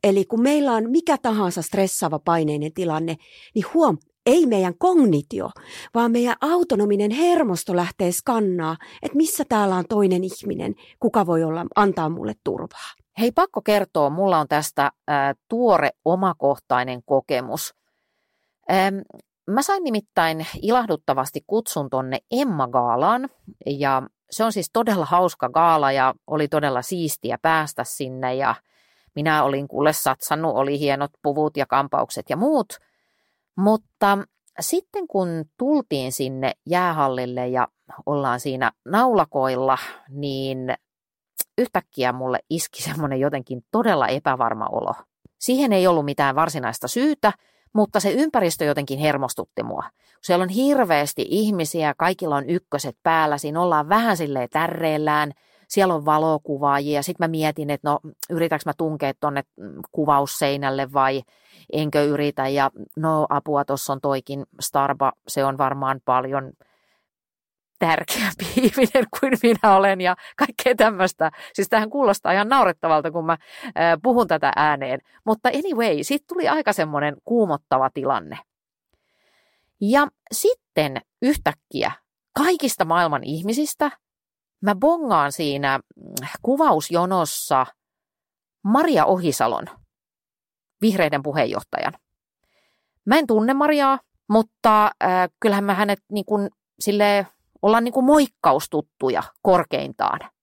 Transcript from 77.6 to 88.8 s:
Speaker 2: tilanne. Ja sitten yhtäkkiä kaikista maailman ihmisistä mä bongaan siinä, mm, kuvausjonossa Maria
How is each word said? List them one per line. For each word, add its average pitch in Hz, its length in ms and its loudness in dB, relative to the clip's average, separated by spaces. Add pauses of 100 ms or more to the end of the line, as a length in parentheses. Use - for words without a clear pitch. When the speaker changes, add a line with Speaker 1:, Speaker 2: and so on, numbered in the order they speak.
Speaker 2:
tilanne. 127 480 -4 (1400)
Ja 269 260 2 (260)
sitten 156 680 -2 (220)
yhtäkkiä 151 720 -2 (400)
kaikista 302 520 0
maailman 165 400 0
ihmisistä 233 680 -4 (680)
mä 202 140 0
bongaan 220 580 2
siinä, 139 480 -2 (160)
mm, - 60 -20 (400)
kuvausjonossa 175 1200 0 (960)
Maria 262 420 4